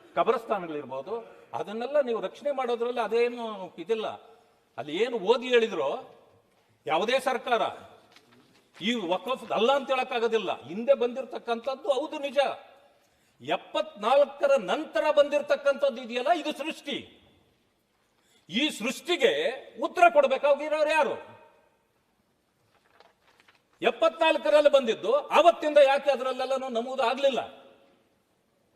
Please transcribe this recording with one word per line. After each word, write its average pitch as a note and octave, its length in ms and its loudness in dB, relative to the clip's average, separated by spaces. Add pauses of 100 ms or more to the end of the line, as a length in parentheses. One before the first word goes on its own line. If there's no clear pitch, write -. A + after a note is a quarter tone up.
(160)
ಕಬರಸ್ಥಾನಗಳಿರ್ಬೋದು, F3 1200 -4 (160)
ಅದನ್ನೆಲ್ಲ A3+ 480 -2
ನೀವು A#3 200 -2
ರಕ್ಷಣೆ F#3+ 300 -6
ಮಾಡೋದ್ರಲ್ಲಿ B3 500 -4
ಅದೇನು A3+ 760 -2
ಇದಿಲ್ಲ. G3+ 300 -4 (720)
ಅಲ್ಲಿ D3 260 -4
ಏನು B3 140 -2
ಓದಿ A#3+ 300 2
ಹೇಳಿದ್ರು A3 720 0 (680)
ಯಾವುದೇ G#3 340 2
ಸರ್ಕಾರ B3 420 0 (1200)
ಈ G#3+ 120 -2
ವಕಫ್ A3 580 -4
ಅಲ್ಲ A3 240 2
ಅಂತ C4+ 160 -2
ಹೇಳಕ್ಕಾಗೋದಿಲ್ಲ. A3+ 680 -2
ಹಿಂದೆ G#3+ 320 2
ಬಂದಿರತಕ್ಕಂಥದ್ದು B3 960 -4
ಹೌದು D4 300 -2
ನಿಜ, C#4 180 -8 (1040)
ಎಪ್ಪತ್ನಾಲ್ಕರ C4+ 1160 0
ನಂತರ D4+ 520 -2
ಬಂದಿರತಕ್ಕಂಥದ್ದು C#4+ 880 0
ಇದೆಯಲ್ಲ, B3 300 -6
ಇದು D4+ 200 -2
ಸೃಷ್ಟಿ. C#4 680 -10 (1300)
ಈ C4+ 200 0
ಸೃಷ್ಟಿಗೆ A3 800 -2 (320)
ಉತ್ತರ E4+ 220 0 (100)
ಕೊಡ್ಬೇಕಾಗಿರೋರು D4 760 2
ಯಾರು? D#4 260 2 (2750)
ಎಪ್ಪತ್ನಾಲ್ಕರಲ್ಲಿ D4+ 880 2
ಬಂದಿದ್ದು, C4 580 2
ಆವತ್ತಿಂದ D4+ 500 4
ಯಾಕೆ C#4 340 6
ಅದರಲ್ಲೆಲ್ಲನೂ C4 580 -2
ನಮೂದು B3+ 340 -4
ಆಗ್ಲಿಲ್ಲ? C4 360 0 (1400)